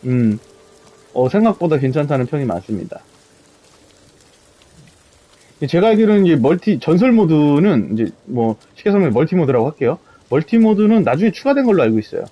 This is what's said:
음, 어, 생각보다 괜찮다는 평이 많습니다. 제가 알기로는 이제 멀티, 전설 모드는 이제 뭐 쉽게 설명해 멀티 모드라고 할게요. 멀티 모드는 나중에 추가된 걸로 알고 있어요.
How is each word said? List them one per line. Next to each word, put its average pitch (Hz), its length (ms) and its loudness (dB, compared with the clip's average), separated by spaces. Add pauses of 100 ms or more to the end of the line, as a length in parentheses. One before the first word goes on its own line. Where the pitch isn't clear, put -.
음, 123 340 0 (760)
어, 127 140 -2
생각보다 175 500 0
괜찮다는 139 480 -2
평이 143 180 -6
많습니다. 101 560 -8 (2750)
제가 180 200 2
알기로는 208 380 4
이제 165 100 4
멀티, 180 420 0
전설 185 340 2
모드는 151 800 2
이제 110 180 -4 (140)
뭐 113 320 -4 (200)
쉽게 - 160 -4
설명해 185 200 0
멀티 143 220 0
모드라고 131 320 0
할게요. 147 320 -4 (320)
멀티 156 280 -2
모드는 214 440 2
나중에 147 300 0
추가된 277 340 -2
걸로 196 160 2
알고 110 160 0
있어요. 92 340 -8